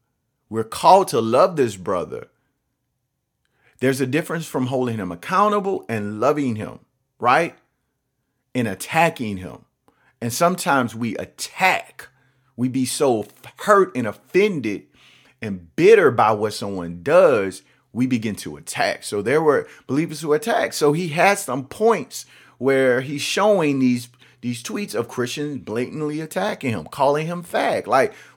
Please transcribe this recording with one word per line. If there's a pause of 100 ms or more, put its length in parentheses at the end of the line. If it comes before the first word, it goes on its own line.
(480)
We're
called
to
love
this
brother." (1500)
There's
a
difference
from
holding
him
accountable
and
loving
him, (400)
right? (1000)
And
attacking
him. (560)
And
sometimes
we
attack. (480)
We
be
so (300)
hurt
and
offended (560)
and
bitter
by
what
someone
does, (320)
we
begin
to
attack.
So
there
were (180)
believers
who
attacked.
So
he
had
some
points (320)
where
he's
showing
these, (340)
these
tweets
of
Christians
blatantly
attacking
him,
calling
him
fag.
Like, (220)